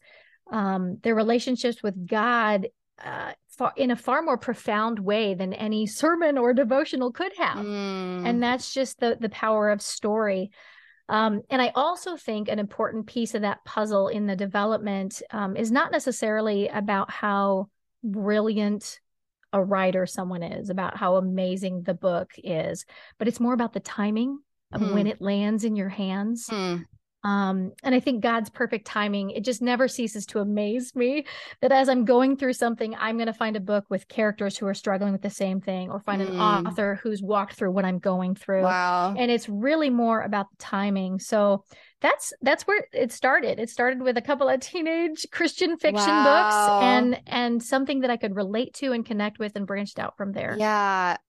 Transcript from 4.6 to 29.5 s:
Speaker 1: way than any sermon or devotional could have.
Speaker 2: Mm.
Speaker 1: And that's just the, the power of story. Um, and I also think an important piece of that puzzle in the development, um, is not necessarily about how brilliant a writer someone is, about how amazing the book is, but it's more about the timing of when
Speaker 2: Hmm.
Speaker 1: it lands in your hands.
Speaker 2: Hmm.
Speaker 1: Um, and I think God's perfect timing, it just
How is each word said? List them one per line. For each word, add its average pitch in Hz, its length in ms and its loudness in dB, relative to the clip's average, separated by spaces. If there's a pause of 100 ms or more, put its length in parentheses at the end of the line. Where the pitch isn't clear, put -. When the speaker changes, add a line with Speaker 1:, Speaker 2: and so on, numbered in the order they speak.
Speaker 1:
way 202 340 0
than 185 200 -4
any 214 320 -2
sermon 311 520 2
or 247 160 4
devotional 262 580 2
could 370 260 -6
have. 277 280 0
Speaker 2:
Mm. 190 640 -4
Speaker 1:
And 240 140 0
that's 247 320 -2
just 262 260 -4
the, 233 200 0
the 226 100 -4
power 214 400 0
of 208 120 0
story. 208 680 -2 (600)
Um, 220 400 2
and 254 120 2
I 240 140 0
also 349 400 0
think 214 320 -6
an 214 120 -2
important 214 460 -4
piece 233 300 -4
of 214 60 -4
that 202 240 -4
puzzle 208 420 0
in 208 200 -2
the 196 80 0
development, 202 840 -2 (100)
um, 202 260 -4
is 220 140 0
not 294 200 2
necessarily 214 800 0
about 202 420 -2
how 202 580 0 (320)
brilliant 208 1000 0 (520)
a 202 100 4
writer 185 440 2
someone 180 380 -6
is, 196 260 -8
about 190 260 -4
how 190 220 2
amazing 185 680 -2
the 185 100 -2
book 175 380 0 (100)
is, 170 440 -4 (320)
but 208 100 -2
it's 233 140 -2
more 240 120 2
about 233 200 0
the 202 80 -6
timing 226 580 -2 (320)
of - 100 -4
when 202 240 2
Speaker 2:
Hmm. 214 60 2
Speaker 1:
it - 100 -10
lands 202 440 0
in 214 100 0
your 196 140 -2
hands. 202 580 -4
Speaker 2:
Hmm. 185 300 -2 (460)
Speaker 1:
Um, 196 500 0 (100)
and 262 100 2
I 254 60 6
think 254 240 0
God's 226 260 0
perfect 233 380 -4
timing, 202 420 -2
it 208 140 -6
just 247 180 -2